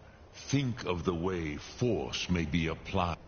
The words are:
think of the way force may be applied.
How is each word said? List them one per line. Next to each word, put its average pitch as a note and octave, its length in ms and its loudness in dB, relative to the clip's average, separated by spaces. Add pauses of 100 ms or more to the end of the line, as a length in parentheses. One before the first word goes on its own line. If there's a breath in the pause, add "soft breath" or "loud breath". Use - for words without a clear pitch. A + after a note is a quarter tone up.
(340)
think C3+ 520 0
of F2 180 0
the F2+ 100 2
way E2+ 440 0
force D2+ 720 0
may F2 160 4
be D#2+ 220 2
applied. E2+ 500 0 (100)